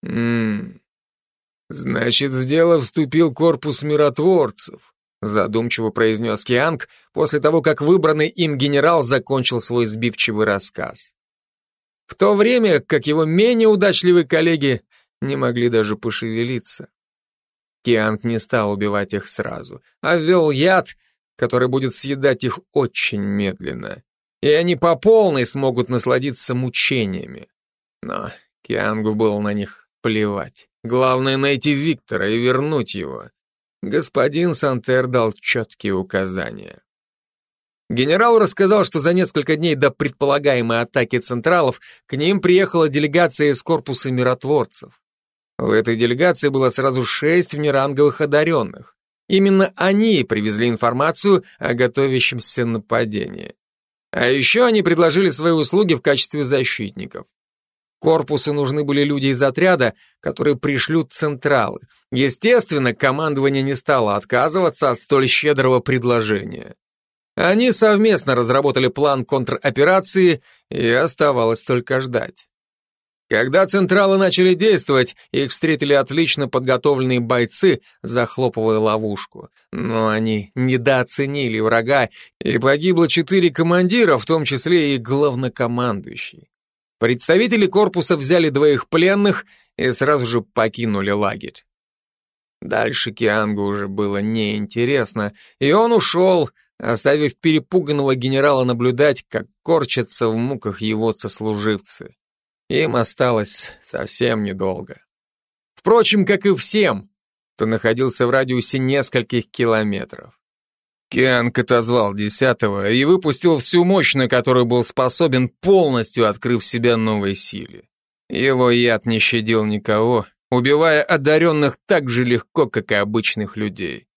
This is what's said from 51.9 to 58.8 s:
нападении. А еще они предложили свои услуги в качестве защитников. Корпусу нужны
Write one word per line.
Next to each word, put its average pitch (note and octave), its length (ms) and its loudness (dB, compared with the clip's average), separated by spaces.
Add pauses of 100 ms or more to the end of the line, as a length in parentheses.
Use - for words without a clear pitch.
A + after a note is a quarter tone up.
нападении. G#2+ 880 -4 (580)
А - 160 0
еще C#3 380 2
они A3 160 2
предложили E3+ 480 2
свои D3+ 220 0
услуги E3 420 2
в B2 80 -6
качестве C#3+ 420 0
защитников. A#2+ 840 -6 (760)
Корпусу D3+ 540 0
нужны D3 280 -2